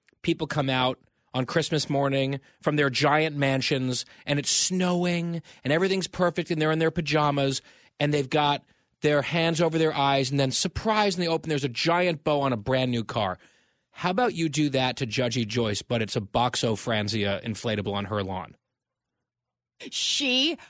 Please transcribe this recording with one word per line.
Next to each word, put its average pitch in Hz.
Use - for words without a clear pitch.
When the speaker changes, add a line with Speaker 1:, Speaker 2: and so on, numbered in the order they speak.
Speaker 1:
people 160
come 139
out 127
on 127
Christmas 156
morning 139
from 151
their 143
giant 151
mansions, 135
and 143
it's 135
snowing, 175
and 139
everything's 185
perfect, 175
and 156
they're 156
in 160
their 160
pajamas, 143
and 147
they've 139
got 147
their 147
hands 165
over 165
their 160
eyes, 139
and 139
then 131
surprise, 208
and 180
they 170
open, 160
there's 143
a 135
giant 165
bow 147
on 135
a 113
brand 131
new 117
car. 101
How -
about 233
you 165
do 143
that 127
to 131
Judgy 117
Joyce, 110
but 117
it's 101
a 113
Boxo 120
Franzia 104
inflatable 104
on 101
her 101
lawn? 92
Speaker 2:
She 277